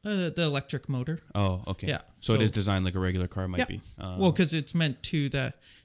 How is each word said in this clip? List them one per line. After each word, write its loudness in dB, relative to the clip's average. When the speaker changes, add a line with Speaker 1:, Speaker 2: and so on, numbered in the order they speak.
Speaker 1:
Uh, 0
the -2
electric -2
motor. -4
Speaker 2:
Oh, 2
okay. -4
Speaker 1:
Yeah. -2
Speaker 2:
So 4
it 6
Speaker 1:
So 6
Speaker 2:
is 4
designed 2
like 0
a 0
regular 0
car -4
might -2
Speaker 1:
Yeah. 2
Speaker 2:
be. -8
Uh, -8
Speaker 1:
Well, 6
'cause 2
it's -4
meant 0
to 0
that -4